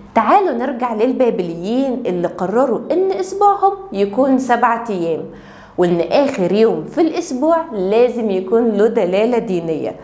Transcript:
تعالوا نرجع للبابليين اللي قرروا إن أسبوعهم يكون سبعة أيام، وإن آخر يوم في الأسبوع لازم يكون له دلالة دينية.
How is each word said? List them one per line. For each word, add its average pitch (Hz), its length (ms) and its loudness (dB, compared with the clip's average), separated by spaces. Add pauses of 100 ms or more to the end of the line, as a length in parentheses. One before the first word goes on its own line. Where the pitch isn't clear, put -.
(160)
تعالوا 302 360 4
نرجع 247 420 -4
للبابليين 220 1120 -2
اللي 175 220 -2
قرروا 208 520 0 (120)
إن 381 200 2
أسبوعهم 392 640 2 (200)
يكون 214 440 2
سبعة 233 520 0
أيام، 165 360 -2 (520)
وإن 175 240 2 (100)
آخر 247 400 2
يوم 202 320 2
في - 180 -2
الأسبوع 320 560 0 (160)
لازم 220 560 2
يكون 226 400 0
له 208 180 4
دلالة 214 500 2
دينية. 165 680 -2